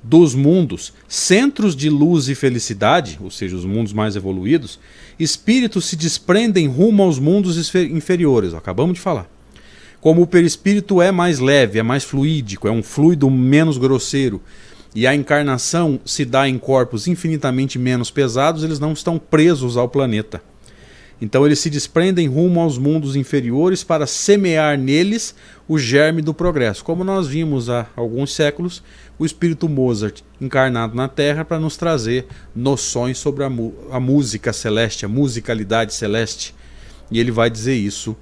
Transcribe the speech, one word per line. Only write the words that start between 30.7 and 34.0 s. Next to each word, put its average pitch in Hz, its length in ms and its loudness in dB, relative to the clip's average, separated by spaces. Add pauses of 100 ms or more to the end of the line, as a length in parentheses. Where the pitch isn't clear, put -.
na 127 100 -4
Terra 147 380 -2
pra 160 160 -4
nos 156 160 -4
trazer 127 500 -2 (260)
noções 127 680 -4
sobre 139 260 -4
a 135 40 -4
mu-, 113 240 -6 (200)
a 127 80 -4